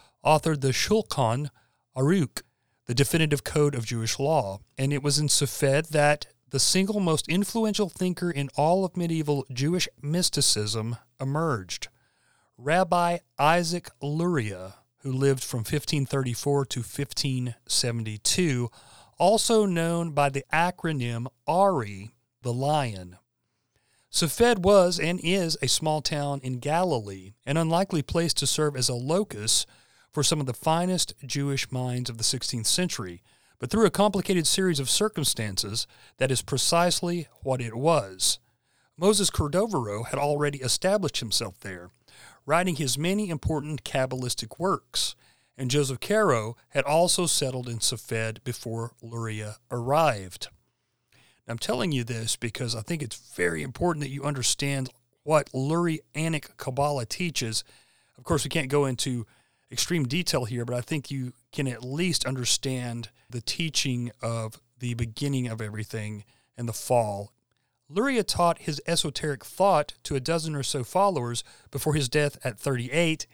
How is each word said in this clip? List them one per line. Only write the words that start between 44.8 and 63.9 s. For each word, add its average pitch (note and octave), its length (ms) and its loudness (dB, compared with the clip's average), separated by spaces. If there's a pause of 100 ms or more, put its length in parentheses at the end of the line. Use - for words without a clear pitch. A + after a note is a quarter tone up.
and B2+ 140 -4
Joseph C3+ 300 0
Caro C3+ 560 2 (140)
had C#3 140 0
also E3+ 420 2
settled B2+ 420 -2
in A#2 120 -6
Safed A2+ 640 -4
before A#2 560 -6
Luria A2 560 -8 (140)
arrived. B2 800 0 (960)
I'm A#2 120 -8
telling G#3+ 340 -2
you B2 120 0
this A#2 320 -4
because A#2 380 -4
I A2+ 80 -6
think E3 200 -6
it's - 320 -12
very E3 280 0
important D3+ 400 -2
that C3+ 80 -6
you C#3 140 -8
understand C#3 680 -2 (320)
what D3 300 2
Lurianic D#3 1040 -2
Kabbalah C#3 500 -2
teaches. C3 580 -4 (540)
Of - 60 -20
course, D#3+ 200 0
we C3 60 -6
can't C#3 180 -2
go C#3+ 160 2
into B2 420 -2 (440)
extreme D#3 340 0
detail C#3 400 0
here, A#2 200 -4
but A#2+ 120 -4
I A#2+ 40 -2
think D3 300 -6
you C3 220 -6 (200)
can C#3+ 140 -2
at A#2 160 -6
least D#3 420 0
understand B2 840 -2 (180)
the A#2+ 120 -8
teaching B2+ 720 -4 (100)